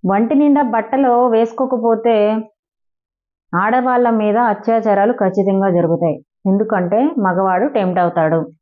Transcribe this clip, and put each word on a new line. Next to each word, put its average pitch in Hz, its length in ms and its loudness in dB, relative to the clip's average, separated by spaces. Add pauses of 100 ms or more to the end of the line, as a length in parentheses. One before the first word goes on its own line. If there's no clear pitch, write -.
(120)
వంటి 233 240 0
నిండా 285 260 4
బట్టలు 240 640 0
వేసుకోకపోతే 226 1080 0 (1160)
ఆడవాళ్ళ 247 540 0
మీద 214 280 0
అత్యాచారాలు 214 760 0
ఖచ్చితంగా 196 560 0
జరుగుతాయి. 170 560 0 (200)
ఎందుకంటే 208 760 0
మగవాడు 190 480 0
టెంప్ట్ 185 320 -2
అవుతాడు. 165 520 0 (100)